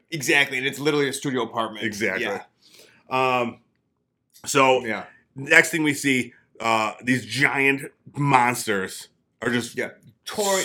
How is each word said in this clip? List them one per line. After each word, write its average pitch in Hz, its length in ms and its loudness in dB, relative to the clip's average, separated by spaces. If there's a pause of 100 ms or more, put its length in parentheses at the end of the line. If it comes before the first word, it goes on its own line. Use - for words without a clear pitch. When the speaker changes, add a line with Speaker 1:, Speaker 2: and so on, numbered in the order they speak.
(100)
Speaker 1:
Exactly, 139 460 0
and 131 100 -4
it's 143 120 -6
literally 143 320 0
a - 20 -8
studio 127 300 -4
apartment. 113 420 -6
Speaker 2:
Exactly. 101 400 -2
Speaker 1:
Yeah. 101 160 -4 (720)
Speaker 2:
Um, 127 480 0 (880)
so, 131 400 4
Speaker 1:
Yeah. 101 180 -6 (320)
Speaker 2:
next 160 340 4
thing 165 120 -2
we 151 100 2
see, 131 400 0 (260)
uh, 110 340 2 (100)
these 127 240 0
giant 135 640 0 (260)
monsters 123 920 0 (340)
are 120 80 -2
just 120 260 -4
Speaker 1:
Yeah. 117 140 -6 (340)
Tor-, 196 400 -2